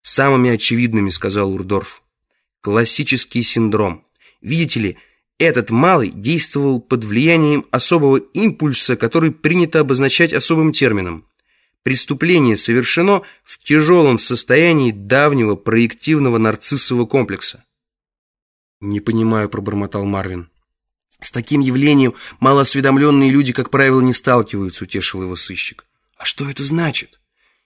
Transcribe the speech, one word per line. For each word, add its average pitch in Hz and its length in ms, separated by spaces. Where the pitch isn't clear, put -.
«Самыми 135 480
очевидными», 113 600
сказал 98 420
Урдорф. 95 500
«Классический 117 840
синдром. 104 640
Видите 156 380
ли, 101 180
этот 123 300
малый 139 400
действовал 139 680
под 120 240
влиянием 147 680
особого 139 480
импульса, 151 760
который 160 360
принято 160 500
обозначать 139 540
особым 160 380
термином. 95 540
Преступление 135 760
совершено 170 640
в - 140
тяжёлом 151 640
состоянии 143 720
давнего 113 640
проективного 117 800
нарциссового 113 720
комплекса». 107 580
«Не 101 180
понимаю», 113 480
пробормотал 101 560
Марвин. 95 460
«С - 80
таким 139 320
явлением 135 520
малоосведомлённые 139 920
люди, 135 220
как 123 180
правило, 135 320
не 127 100
сталкиваются», 101 720
утешил 95 380
его 90 140
сыщик. - 500
«А - 100
что 139 240
это 139 140
значит?» 156 540